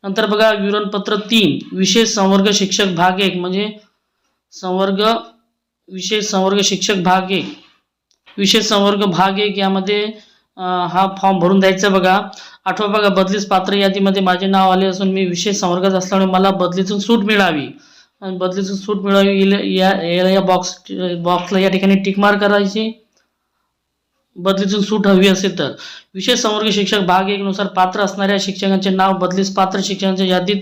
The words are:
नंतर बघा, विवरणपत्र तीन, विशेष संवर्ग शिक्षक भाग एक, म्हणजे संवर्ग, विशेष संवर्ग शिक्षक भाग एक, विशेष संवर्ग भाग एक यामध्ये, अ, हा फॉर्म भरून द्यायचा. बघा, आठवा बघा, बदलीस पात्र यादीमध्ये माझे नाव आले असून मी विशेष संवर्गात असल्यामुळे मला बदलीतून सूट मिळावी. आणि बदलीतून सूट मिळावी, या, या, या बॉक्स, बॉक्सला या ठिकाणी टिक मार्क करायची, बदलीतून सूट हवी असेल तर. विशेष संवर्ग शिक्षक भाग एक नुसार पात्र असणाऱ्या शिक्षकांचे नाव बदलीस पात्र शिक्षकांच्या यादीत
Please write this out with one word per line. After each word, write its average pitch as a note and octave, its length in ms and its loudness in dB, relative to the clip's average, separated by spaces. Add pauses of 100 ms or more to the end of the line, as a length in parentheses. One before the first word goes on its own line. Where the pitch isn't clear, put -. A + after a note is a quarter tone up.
नंतर G3+ 220 -2
बघा, G#3+ 260 2
विवरणपत्र G3+ 640 -2
तीन, G3+ 600 0
विशेष G#3+ 340 2
संवर्ग G3 420 2
शिक्षक G3+ 340 0
भाग F3+ 340 0
एक, F#3 160 0
म्हणजे F#3 340 -4 (800)
संवर्ग, G3 560 -2 (840)
विशेष G3 340 -4
संवर्ग G3 380 0
शिक्षक G3 320 -2
भाग F#3 360 0
एक, F3+ 220 -4 (840)
विशेष G#3 280 2
संवर्ग G#3 400 2
भाग F#3+ 340 0
एक G3+ 180 -2
यामध्ये, G3 480 -2 (520)
अ, F#3 60 -14
हा F3+ 580 -2
फॉर्म F#3+ 180 2
भरून F#3+ 200 4
द्यायचा. F#3+ 300 2
बघा, F#3+ 320 2 (440)
आठवा F#3+ 220 -2
बघा, G#3 220 2
बदलीस F#3+ 360 0
पात्र F#3+ 280 0
यादीमध्ये G3 480 0
माझे F#3 260 0
नाव F#3+ 240 4
आले F#3+ 140 4
असून F#3+ 260 -2
मी F#3+ 140 0
विशेष F3+ 300 -2
संवर्गात F#3 360 0
असल्यामुळे F#3+ 420 0
मला F#3+ 160 4
बदलीतून F#3+ 500 -2
सूट A3+ 200 0
मिळावी. F#3+ 480 0 (540)
आणि F#3+ 160 -8
बदलीतून F#3+ 380 -4
सूट G#3 220 -4
मिळावी, G3 560 2 (240)
या, F#3 140 2 (120)
या, F3 260 0
या F#3+ 120 4
बॉक्स, F#3 400 0 (360)
बॉक्सला F3 420 -2
या F#3+ 100 2
ठिकाणी F#3+ 260 2
टिक G3 240 -2
मार्क G3+ 220 2
करायची, G#3 600 0 (1400)
बदलीतून F#3+ 440 0
सूट G3+ 260 0
हवी F#3+ 200 6
असेल F#3 320 0
तर. C#3 120 -2 (420)
विशेष F#3+ 260 -2
संवर्ग G#3+ 300 0
शिक्षक G3+ 280 0
भाग F#3+ 320 2
एक G3+ 100 -2
नुसार G3 280 -4
पात्र F#3 320 0
असणाऱ्या G3 400 0
शिक्षकांचे G3 500 -2
नाव F#3+ 240 2
बदलीस F#3 420 -2
पात्र F#3+ 280 0
शिक्षकांच्या F#3+ 420 -2
यादीत F#3 360 0